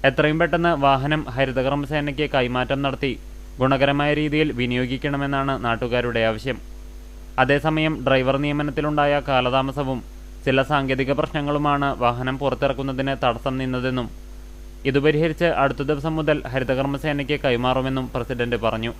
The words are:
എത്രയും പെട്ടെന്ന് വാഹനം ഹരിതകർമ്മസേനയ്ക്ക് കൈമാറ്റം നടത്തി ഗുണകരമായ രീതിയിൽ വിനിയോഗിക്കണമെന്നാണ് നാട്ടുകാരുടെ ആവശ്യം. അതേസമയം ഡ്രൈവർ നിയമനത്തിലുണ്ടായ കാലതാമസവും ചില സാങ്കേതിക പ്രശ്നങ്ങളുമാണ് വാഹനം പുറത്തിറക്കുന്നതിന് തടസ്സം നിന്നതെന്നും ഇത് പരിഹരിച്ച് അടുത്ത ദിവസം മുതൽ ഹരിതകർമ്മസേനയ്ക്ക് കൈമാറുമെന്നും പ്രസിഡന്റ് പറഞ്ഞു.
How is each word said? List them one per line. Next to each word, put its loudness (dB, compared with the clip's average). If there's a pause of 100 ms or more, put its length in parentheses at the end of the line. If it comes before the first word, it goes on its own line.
(120)
എത്രയും 2
പെട്ടെന്ന് 2 (140)
വാഹനം 2 (120)
ഹരിതകർമ്മസേനയ്ക്ക് 0
കൈമാറ്റം 0
നടത്തി -2 (480)
ഗുണകരമായ 4 (120)
രീതിയിൽ 2 (100)
വിനിയോഗിക്കണമെന്നാണ് 0 (100)
നാട്ടുകാരുടെ 0 (100)
ആവശ്യം. -4 (840)
അതേസമയം 2 (120)
ഡ്രൈവർ 4
നിയമനത്തിലുണ്ടായ 0 (140)
കാലതാമസവും 0 (460)
ചില 4
സാങ്കേതിക 0
പ്രശ്നങ്ങളുമാണ് 0 (140)
വാഹനം 0
പുറത്തിറക്കുന്നതിന് 0 (100)
തടസ്സം 0
നിന്നതെന്നും -2 (840)
ഇത് 4
പരിഹരിച്ച് 2 (160)
അടുത്ത 0
ദിവസം -2
മുതൽ 2 (160)
ഹരിതകർമ്മസേനയ്ക്ക് -2
കൈമാറുമെന്നും 0
പ്രസിഡന്റ് -2
പറഞ്ഞു. -2